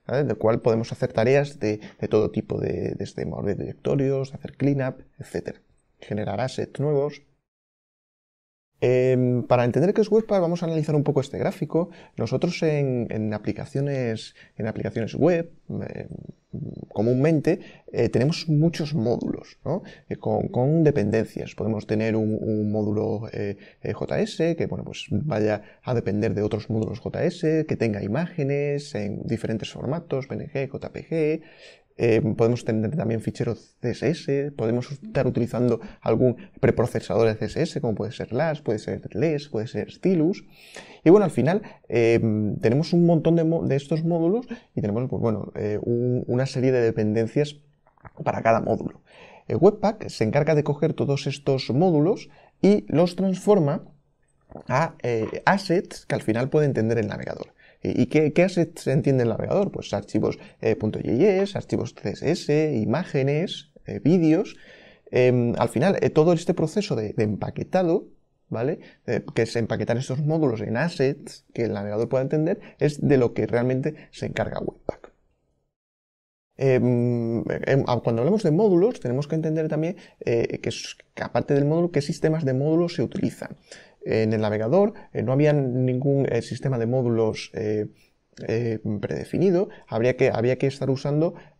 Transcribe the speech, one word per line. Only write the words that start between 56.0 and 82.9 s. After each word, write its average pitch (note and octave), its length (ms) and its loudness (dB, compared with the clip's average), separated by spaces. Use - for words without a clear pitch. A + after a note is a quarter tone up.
que - 80 -2
al A2+ 80 -2
final A2+ 260 0
puede D3+ 160 2
entender A#2 320 2
el G#2 120 0
navegador. - 440 -10
¿Y, G2 200 0
y B2 60 2
qué, D3+ 260 2
qué F3 80 4
assets F3 460 0
entiende C3 340 4
el A#2 80 2
navegador? F#3+ 400 0
Pues - 240 -8
archivos, G#2+ 440 -2
eh, A2 160 2
punto A2 220 -4
J - 160 -4
S, F#3+ 420 2
archivos G#2 380 -4
C - 160 -8
S - 200 -4
S, D3 460 0
imágenes, C#3+ 960 -2
eh, - 140 -6
vídeos. D#3+ 580 4
Em, B2 460 4
al A2+ 140 0
final, E3+ 320 2
eh, - 80 4
todo D#3+ 240 4
este E3 180 -2
proceso E3+ 420 -2
de, G#2+ 200 -4
de A2+ 100 0
empaquetado, F3 840 -2
¿vale? B2 300 -4
Eh, A2 160 -2
que A#2+ 80 2
es A2+ 140 -2
empaquetar A2+ 400 -2
estos C3 240 -6
módulos D3 400 0
en G#2+ 160 -4
assets C#3+ 760 -2
que - 80 -4
el G#2+ 100 -2
navegador G#2 380 -4
pueda C3 120 0
entender, D#3 380 0
es D3+ 220 0
de C#3+ 160 4
lo A#2+ 160 4
que A2 140 -2
realmente B2+ 480 0
se - 160 -10
encarga - 320 -4
Webpack. - 540 -8
Em, A#2+ 800 2
em, - 480 0
ah, A#2+ 180 2
cuando A#2 160 0
hablamos F#3+ 220 2
de E3+ 80 2
módulos, G3 500 4
tenemos C3 260 -2
que D#3+ 100 -4
entender D#3+ 320 -2
también, D#3 280 -2
eh, - 320 0
que - 100 -4
es, - 300 -10
que - 80 -8
aparte - 320 0
del C#3 100 4
módulo, E3 260 2
qué D#3 120 0
sistemas D#3+ 420 0
de C3 80 0
módulos D#3+ 440 0